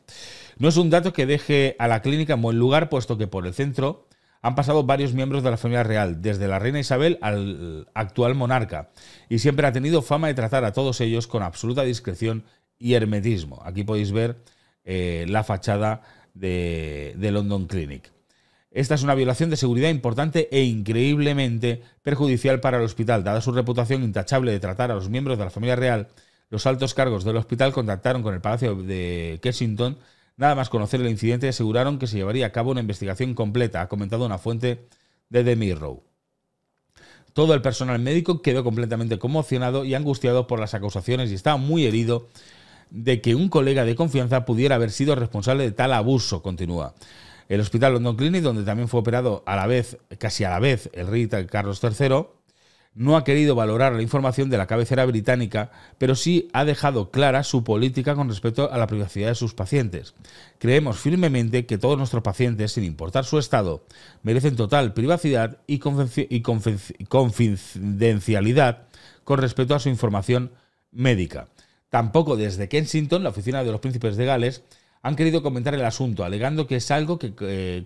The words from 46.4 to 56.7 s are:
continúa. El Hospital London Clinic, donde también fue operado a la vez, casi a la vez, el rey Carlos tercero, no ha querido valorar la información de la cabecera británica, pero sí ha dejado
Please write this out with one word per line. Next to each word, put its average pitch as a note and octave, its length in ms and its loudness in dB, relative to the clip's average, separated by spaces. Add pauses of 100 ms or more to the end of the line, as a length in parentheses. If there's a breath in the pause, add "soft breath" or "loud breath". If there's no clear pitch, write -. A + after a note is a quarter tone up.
continúa. E2+ 500 -6 (560 loud breath)
El G2+ 120 2
Hospital A#2+ 320 2
London A#2+ 240 0
Clinic, E3 260 0
donde A2+ 200 0
también A2 260 -2
fue A#2+ 100 0
operado A#2 460 0
a G2 100 -2
la G2 120 0
vez, A#2+ 300 -2 (200)
casi G#2+ 260 -4
a F#2 60 -2
la A#2+ 100 0
vez, C3 340 0
el F2+ 140 -8
rey A2+ 200 0 (220)
Carlos G2+ 300 -4
tercero, C3+ 560 0 (580 soft breath)
no C3+ 220 4
ha D3+ 80 4
querido C#3+ 320 4
valorar A#2 380 2
la A2+ 80 0
información C3+ 480 0
de B2 80 2
la F#2+ 100 0
cabecera A#2+ 380 2
británica, A2 640 0 (260 loud breath)
pero C3 180 4
sí E3+ 360 2
ha C#3 140 2
dejado C#3 460 0